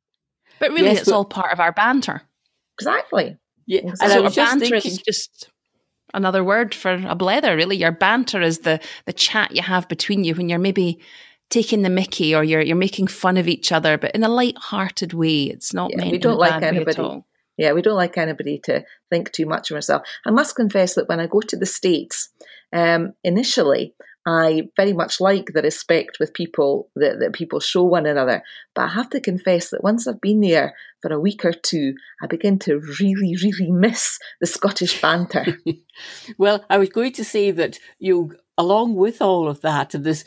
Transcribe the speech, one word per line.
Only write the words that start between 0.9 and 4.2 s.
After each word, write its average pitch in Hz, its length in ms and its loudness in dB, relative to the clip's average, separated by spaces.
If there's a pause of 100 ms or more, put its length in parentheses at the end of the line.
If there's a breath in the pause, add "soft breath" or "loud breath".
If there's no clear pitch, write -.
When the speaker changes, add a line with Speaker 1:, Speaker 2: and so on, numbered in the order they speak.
Speaker 1:
it's 190 80 0
Speaker 2:
but 220 40 6
Speaker 1:
all 202 100 2
part 190 280 -4
of 175 80 -2
our 170 100 4
banter. 233 520 0 (580)
Speaker 3:
Exactly. - 560 -2 (300)
Speaker 2:
Yeah, 185 160 0
Speaker 3:
Exactly. 180 240 -4
Speaker 2:
and 202 60 6
I 202 40 6
Speaker 1:
So 196 60 4